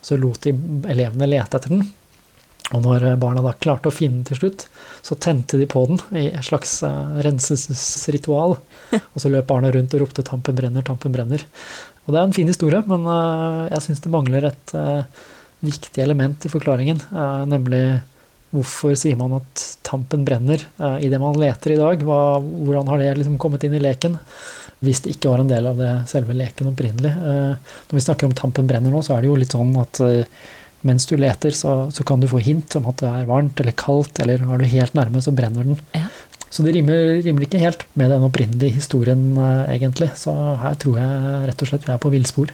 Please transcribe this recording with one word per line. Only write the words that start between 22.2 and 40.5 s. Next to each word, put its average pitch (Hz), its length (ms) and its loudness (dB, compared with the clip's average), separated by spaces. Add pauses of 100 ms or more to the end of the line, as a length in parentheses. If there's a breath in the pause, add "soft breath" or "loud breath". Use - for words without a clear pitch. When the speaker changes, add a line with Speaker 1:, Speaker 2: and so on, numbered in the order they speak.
Speaker 1:
hvordan 143 480 -2
har 139 140 2
det 139 160 0
liksom 143 240 0
kommet 143 240 -2
inn 143 80 0
i 147 80 0
leken, 143 380 0 (640 loud breath)
hvis 131 180 2
det - 140 -6
ikke 135 160 0
var 123 100 4
en 135 80 2
del 120 160 0
av 123 120 -2
det 123 160 0 (140)
selve 123 300 -2
leken 131 320 -4
opprinnelig? 127 420 -2
Eh, 139 440 -2 (340 loud breath)
når 147 80 0
vi 131 80 2
snakker 139 240 0
om 127 80 0
tampen 131 300 0
brenner 127 260 2
nå, 156 80 2
så 143 160 0
er 113 80 2
det 143 60 4
jo 139 100 4
litt 127 160 0
sånn 123 240 2
at, - 200 -4
eh, 120 280 4 (540 loud breath)
mens 127 260 2
du 160 80 2
leter, 139 400 2
så, 135 320 0
så 143 160 -4
kan 131 160 2
du 135 80 4
få 127 100 2
hint 151 380 0
om 127 80 0
at 127 160 -4
det 127 80 0
er 123 160 -2
varmt 139 340 0
eller 120 140 2
kaldt, 143 480 0
eller 123 160 2
er 127 240 0
du 131 80 4
helt 123 240 2
nærme, 123 320 0
så 143 80 0
brenner 120 320 0
den. 147 140 0 (160)
Speaker 2:
Ja. 160 100 -2 (460 loud breath)
Speaker 1:
Så 156 120 -2
det 165 120 2
rimer, 165 500 4
rimer 147 180 2
ikke 185 160 0
helt 170 220 0 (140)
med 135 180 4
den 131 100 4
opprinnelige 127 540 2
historien, 131 460 2 (120)
eh, 131 400 2
egentlig. 131 400 0
Så - 160 -6 (300)